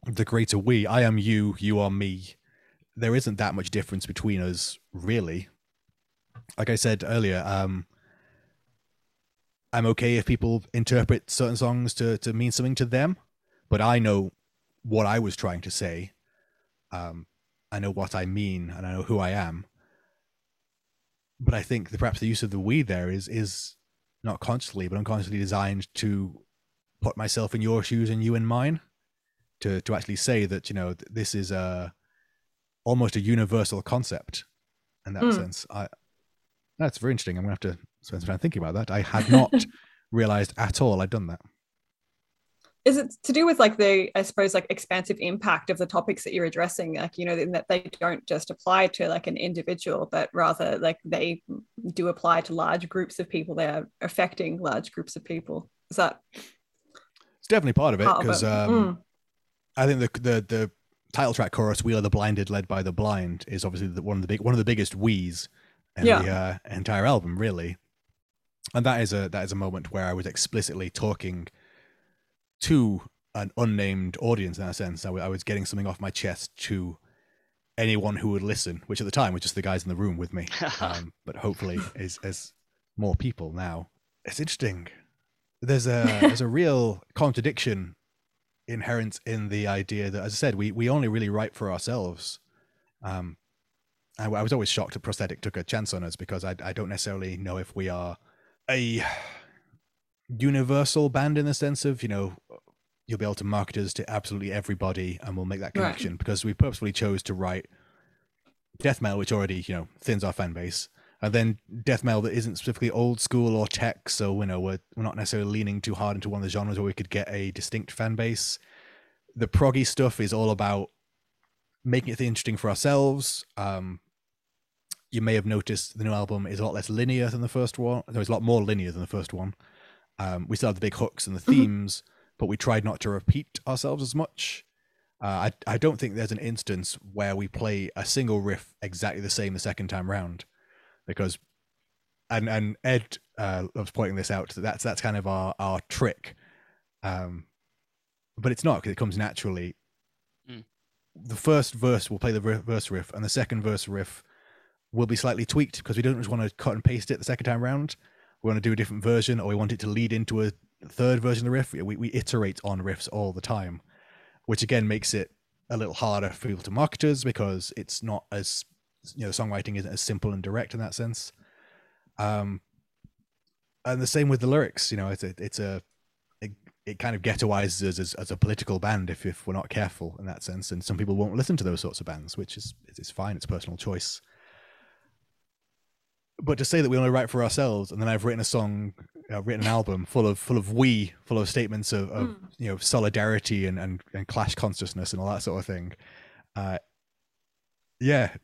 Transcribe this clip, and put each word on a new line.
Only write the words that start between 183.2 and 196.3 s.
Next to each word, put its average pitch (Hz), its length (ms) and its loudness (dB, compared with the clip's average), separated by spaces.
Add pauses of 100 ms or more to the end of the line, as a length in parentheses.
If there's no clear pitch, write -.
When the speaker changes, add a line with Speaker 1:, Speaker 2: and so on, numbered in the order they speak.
Speaker 1:
It's - 80 -12
personal 87 320 -6
choice. - 440 -6 (2250)
But 143 160 0
to 131 80 0
say 165 160 4
that 135 80 4
we 127 80 4
only 127 120 6
write 127 200 4
for 123 140 2
ourselves, 110 480 2
and 107 100 -4
then 113 80 2
I've 110 160 2
written 117 140 0
a 107 60 -2
song, 104 480 -2 (380)
uh, 104 120 -6
written 107 180 -2
an 104 60 2
album 101 380 0
full 113 220 4
of, 101 120 2
full 123 180 0
of 104 160 -2
we, 113 400 4 (100)
full 113 160 0
of 104 80 2
statements 107 460 -2
of, 98 180 0
of, 107 180 -2
Speaker 2:
Mm. 208 60 -12 (220)
Speaker 1:
you 120 120 -6
know, 95 80 -4
solidarity 104 880 2
and, 92 120 -2
and, 92 220 -6 (120)
and 98 140 -6
clash - 280 0
consciousness 92 580 -4
and 92 80 -4
all 98 80 -2
that 95 140 -4
sort 95 160 -2
of 92 60 -6
thing. 90 280 -8 (640)